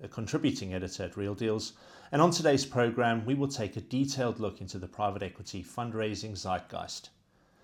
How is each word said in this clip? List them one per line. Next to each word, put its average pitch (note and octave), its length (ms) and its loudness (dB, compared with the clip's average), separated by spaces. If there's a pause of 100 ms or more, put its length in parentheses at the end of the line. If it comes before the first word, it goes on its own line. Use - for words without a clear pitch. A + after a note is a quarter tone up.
a G2+ 60 -12
contributing A2 680 0
editor F#2 300 -4
at F2+ 120 -8
Real G2+ 200 -2
Deals, A2 380 0 (360)
and C#3+ 100 4
on E3+ 120 8
today's D#3 340 4
program, A#2 580 2
we C3 100 2
will C#3 120 2
take A#2 300 -4
a A2+ 40 -2
detailed C3+ 600 0
look G#2 200 -2
into F#2+ 160 -10
the F#2 120 -8
private G2+ 340 0
equity F#2+ 400 -8
fundraising A2 720 -4
zeitgeist. F2+ 760 -6 (540)